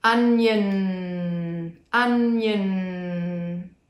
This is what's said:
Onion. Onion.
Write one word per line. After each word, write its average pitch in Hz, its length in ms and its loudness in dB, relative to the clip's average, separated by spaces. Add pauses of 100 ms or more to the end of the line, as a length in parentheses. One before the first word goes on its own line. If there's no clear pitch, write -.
Onion. 190 1700 0 (160)
Onion. 185 1800 -2 (160)